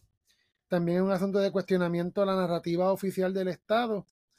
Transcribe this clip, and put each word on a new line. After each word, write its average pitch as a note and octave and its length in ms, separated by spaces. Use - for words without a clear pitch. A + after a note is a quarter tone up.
también F3 300
es F#3+ 40
un G3 80
asunto G3 280
de G3 120
cuestionamiento F3+ 680
a G3 60
la F#3+ 80
narrativa F3 580
oficial F#3 400
del F#3 160
Estado. G#3+ 580